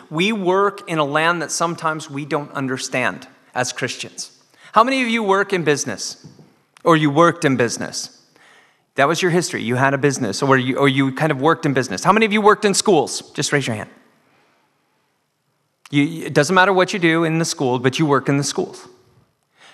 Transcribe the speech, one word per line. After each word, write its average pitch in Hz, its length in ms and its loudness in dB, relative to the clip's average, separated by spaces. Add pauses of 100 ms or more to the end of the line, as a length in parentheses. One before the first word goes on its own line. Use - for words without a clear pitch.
(120)
We 180 200 0
work 196 560 0
in 165 120 -4
a 156 40 2
land 156 380 0
that 143 80 -6
sometimes 160 640 -4
we 143 140 -8
don't 147 260 -6
understand 131 760 -4 (280)
as 123 180 -2
Christians. - 680 -10 (320)
How 214 120 6
many 262 180 0
of 247 60 -2
you 226 160 -2
work 196 280 2
in 180 120 0
business? 135 640 -4 (560)
Or 170 120 6
you 156 140 2
worked 165 340 2
in 135 140 2
business? - 600 -4 (760)
That 135 120 4
was - 160 0
your 175 80 2
history. 160 320 -2
You 117 120 -2
had 135 200 2
a - 20 -2
business, 131 460 -2
or 135 120 4
you, 127 220 0
or 139 100 4
you 135 260 2
kind 151 180 -2
of 131 100 -4
worked 160 240 0
in 143 80 0
business. 120 300 -4
How 180 100 4
many 220 140 2
of 196 40 -2
you 214 100 0
worked 202 220 4
in 202 120 2
schools? - 560 0
Just - 200 -4
raise 143 140 0
your 117 100 -4
hand. 104 140 -10 (2000)
You, 147 360 -2
it 151 100 -10
doesn't 151 180 2
matter 185 180 4
what 185 220 2
you 208 60 -4
do 165 240 2
in 160 160 0
the 165 60 0
school, 127 340 -2
but 127 180 0
you 160 80 2
work 139 240 2
in 139 80 2
the 143 60 0
schools. - 440 -6 (880)